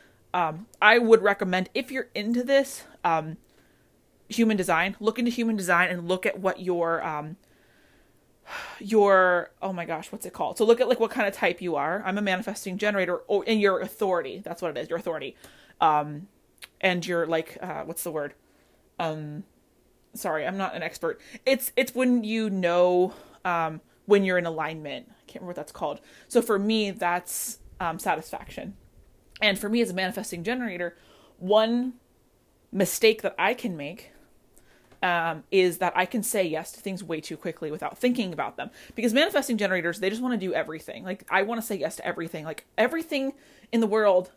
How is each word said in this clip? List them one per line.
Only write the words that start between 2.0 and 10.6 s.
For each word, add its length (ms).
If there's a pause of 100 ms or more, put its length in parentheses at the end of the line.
into 280
this, 400 (200)
um, 340 (880)
human 300
design, 420
look 200
into 120
human 240
design 340
and 180
look 180
at 140
what 200
your, 440
um, 340 (1400)
your, 720 (100)
oh 120
my 120
gosh, 260
what's 140
it 80
called? 240
So 80